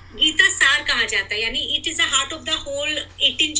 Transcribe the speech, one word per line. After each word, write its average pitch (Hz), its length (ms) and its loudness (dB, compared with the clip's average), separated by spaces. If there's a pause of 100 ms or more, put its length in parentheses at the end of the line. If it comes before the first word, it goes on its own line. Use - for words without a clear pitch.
(180)
गीता - 320 4
सार 285 380 2
कहा 254 160 0 (100)
जाता 196 220 -2
है, 214 60 -2
यानी 247 200 -2 (160)
it 320 140 -4
is 330 100 -2
the 330 100 2
heart 277 260 0
of 311 120 -14
the 311 160 -2
whole 285 320 -4 (300)
eighteen 302 320 0